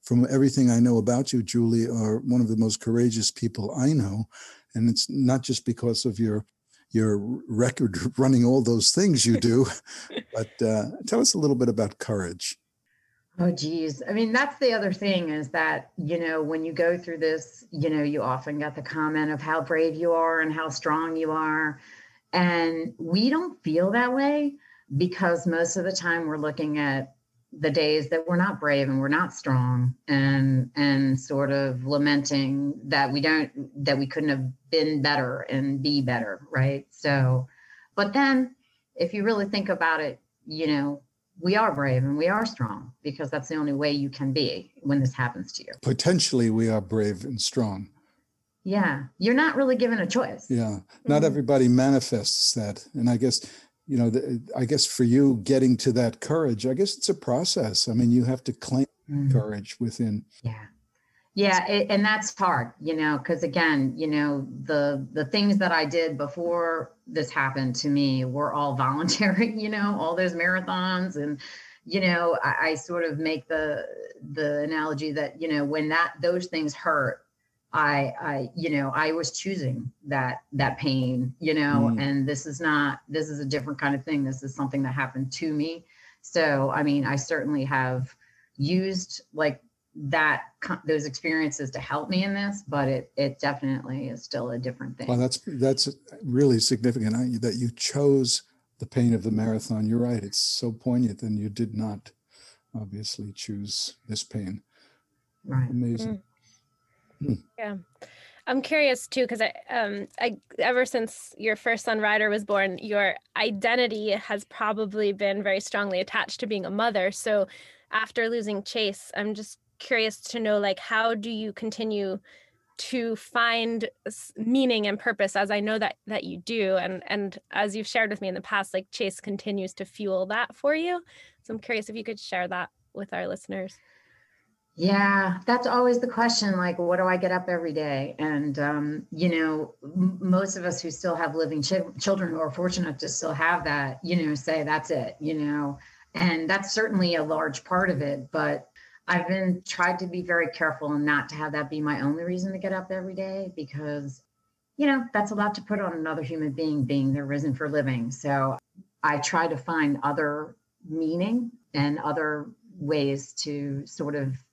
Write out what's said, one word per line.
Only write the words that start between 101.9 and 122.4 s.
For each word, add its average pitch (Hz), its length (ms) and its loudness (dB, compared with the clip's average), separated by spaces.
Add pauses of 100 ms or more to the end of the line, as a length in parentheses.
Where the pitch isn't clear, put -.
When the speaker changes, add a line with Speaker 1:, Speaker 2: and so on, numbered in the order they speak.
Speaker 1:
obviously 104 580 -8
choose - 640 -8 (100)
this 107 160 -6
pain. 104 400 -8 (840)
Speaker 3:
Right. 127 240 -2
Speaker 1:
Amazing. 123 460 -2
Speaker 2:
Mm. - 1120 -16
Speaker 1:
Hmm. 120 60 0 (240)
Speaker 2:
Yeah. 208 180 -6 (720)
I'm 262 160 0
curious 285 460 2
too, 254 200 0
'cause 233 140 -4
I, 220 100 2 (180)
um, 208 380 -2 (120)
I, 233 180 0 (220)
ever 247 260 4
since - 520 -4
your 214 180 0
first 226 300 -2
son 220 140 0
Ryder 214 300 2
was 208 160 0
born, 196 320 0
your 202 380 0 (200)
identity 220 760 0
has 208 340 -4
probably 208 680 -2
been 202 300 0
very 196 160 2
strongly 202 400 -2
attached - 400 -2
to 240 80 -4
being 202 180 -4
a 165 60 -6
mother. 202 400 0
So 208 360 0 (440)
after 226 380 -2
losing 208 340 -4
Chase, 208 520 -4
I'm 208 180 -4
just 208 240 -12 (220)
curious 220 400 -2
to - 200 -10
know, 214 200 2
like, 196 200 0
how 226 360 0
do 220 160 -6
you 214 220 -6
continue 208 640 -4 (580)